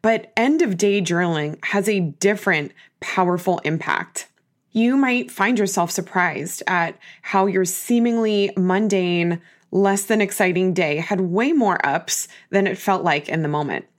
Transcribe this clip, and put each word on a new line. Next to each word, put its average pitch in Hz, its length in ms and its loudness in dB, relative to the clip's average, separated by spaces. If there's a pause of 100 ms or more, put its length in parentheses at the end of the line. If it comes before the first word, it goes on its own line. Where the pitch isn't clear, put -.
but 220 340 0
end 285 260 2
of 208 140 2
day 202 260 2
journaling 165 640 -2
has 202 240 -2
a 202 140 0
different 175 720 0 (260)
powerful 180 600 0
impact. - 680 -4 (440)
You 240 260 2
might 247 340 0
find 220 260 0
yourself 190 320 0
surprised 180 800 -4
at 175 320 -2 (220)
how 196 240 2
your 190 180 0
seemingly 220 920 0
mundane, 180 840 2 (300)
less 196 340 2
than 220 160 0
exciting 185 520 0
day 151 240 0
had 180 220 -2
way 190 320 0
more 220 340 2
ups - 440 -4 (200)
than 196 160 2
it 190 120 -2
felt - 260 0
like 151 240 0
in 160 140 -2
the 151 80 -2
moment. 147 340 -4 (160)